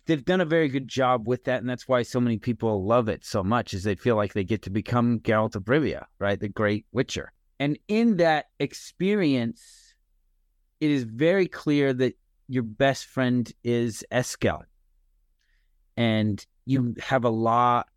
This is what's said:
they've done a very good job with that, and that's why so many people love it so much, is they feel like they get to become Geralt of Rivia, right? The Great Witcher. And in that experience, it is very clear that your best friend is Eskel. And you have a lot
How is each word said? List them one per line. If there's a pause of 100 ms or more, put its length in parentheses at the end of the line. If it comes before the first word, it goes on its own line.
they've
done
a
very
good
job
with
that,
and
that's
why
so
many
people
love
it
so
much,
is
they
feel
like
they
get
to
become
Geralt
of
Rivia, (140)
right?
The
Great
Witcher. (260)
And
in
that (100)
experience, (840)
it
is
very
clear
that (340)
your
best
friend (120)
is
Eskel. (1400)
And (200)
you
have
a
lot